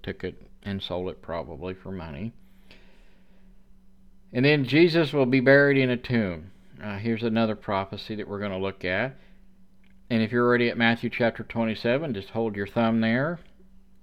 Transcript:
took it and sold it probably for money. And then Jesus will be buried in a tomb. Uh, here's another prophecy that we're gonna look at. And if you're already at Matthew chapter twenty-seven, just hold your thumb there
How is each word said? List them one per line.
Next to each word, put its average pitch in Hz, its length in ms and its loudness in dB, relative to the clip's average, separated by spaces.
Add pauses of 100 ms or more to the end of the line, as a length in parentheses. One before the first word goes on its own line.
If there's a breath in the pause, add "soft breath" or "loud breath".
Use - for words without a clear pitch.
took - 220 -10
it 90 180 -10 (220)
and 98 180 -6
sold 90 280 -6
it - 120 -12
probably 82 520 -8
for 92 180 -14
money. 87 400 -10 (2000 soft breath)
And 123 140 2
then 147 180 4
Jesus 156 480 4
will 139 140 2
be 131 160 4
buried 139 360 6
in 131 120 2
a 120 80 0
tomb. 98 540 -2 (300)
Uh, 104 160 -10
here's 113 260 -2
another 110 340 0
prophecy 101 580 -4
that 104 120 -8
we're 101 120 -8
gonna 101 180 -4
look 95 280 -6
at. 110 320 -2 (920 soft breath)
And 113 140 2
if 107 80 -2
you're 120 140 2
already 120 240 4
at 101 80 -4
Matthew 117 320 2
chapter 113 340 -2
twenty-seven, 117 680 -2
just 98 160 -8
hold 113 260 -4
your 101 120 -4
thumb 113 340 0
there 135 380 0 (640)